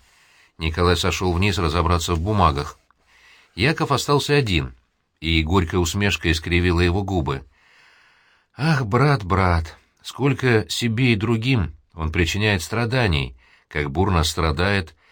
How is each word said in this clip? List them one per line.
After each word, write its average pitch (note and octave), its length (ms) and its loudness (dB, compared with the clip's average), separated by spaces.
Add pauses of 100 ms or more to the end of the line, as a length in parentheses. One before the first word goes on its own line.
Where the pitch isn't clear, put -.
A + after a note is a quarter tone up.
(580)
Николай E2+ 380 2
сошел F2+ 360 -2
вниз F#2+ 260 0
разобраться E2+ 560 0
в D#2+ 60 -2
бумагах. E2 580 0 (760)
Яков D3 380 0
остался C#3+ 420 0
один — F2+ 400 0 (460)
и E2 220 2
горькая F2+ 380 0
усмешка F#2+ 520 0
искривила E2+ 480 0
его F2+ 220 0
губы. D2 420 -4 (1120)
Ах, C3+ 300 0
брат, B2+ 380 2
брат, F2+ 520 0 (240)
сколько B2 680 0
себе A#2+ 440 0
и A2 40 4
другим A2 580 0 (180)
он D#2+ 200 -4
причиняет F#2 500 0
страданий, G#2+ 760 -2 (300)
как D2 240 -4
бурно F2 320 2
страдает F2 720 -2 (180)